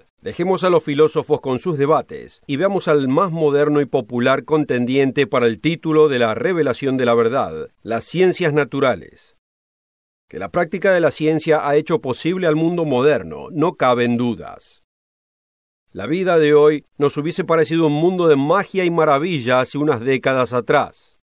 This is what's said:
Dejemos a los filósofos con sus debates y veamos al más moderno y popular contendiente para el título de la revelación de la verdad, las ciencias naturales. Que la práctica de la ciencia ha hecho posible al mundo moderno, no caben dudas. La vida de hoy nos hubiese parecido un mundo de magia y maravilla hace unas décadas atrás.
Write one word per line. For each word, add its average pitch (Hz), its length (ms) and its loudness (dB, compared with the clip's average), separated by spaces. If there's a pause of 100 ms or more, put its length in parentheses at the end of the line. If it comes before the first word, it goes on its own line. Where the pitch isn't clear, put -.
(200)
Dejemos 175 460 -4
a 185 40 2
los 170 140 2
filósofos 151 560 0
con 127 180 -4
sus 156 200 -6
debates 139 680 -2
y 139 120 -4
veamos 185 320 -2
al 147 180 2
más 160 240 0
moderno 147 480 2
y 143 60 0
popular 123 580 -2
contendiente 135 840 0
para 120 200 0
el 113 160 0
título 156 480 2
de 127 100 0
la 110 160 0
revelación 139 640 -2
de 127 80 0
la 117 80 4
verdad, 113 560 0 (120)
las 110 220 -6
ciencias 170 480 0
naturales. 135 840 -2 (880)
Que - 100 -18
la 101 140 -10
práctica 175 400 -2
de 180 80 2
la 156 120 2
ciencia 156 540 0
ha 143 120 2
hecho 151 240 0
posible 170 440 -4
al 156 120 0
mundo 170 260 -2
moderno, 143 680 0
no 170 240 0
caben 123 420 0
dudas. 113 680 -8 (1080)
La 92 140 -12
vida 170 320 0
de 151 160 4
hoy 147 320 4 (140)
nos 143 180 0
hubiese 160 260 -4
parecido 165 440 0
un 147 60 0
mundo 170 340 0
de 151 80 6
magia 180 500 0
y 170 60 0
maravilla 147 680 0
hace 131 200 -4
unas 147 200 0
décadas 131 540 -2
atrás. 123 640 -2 (160)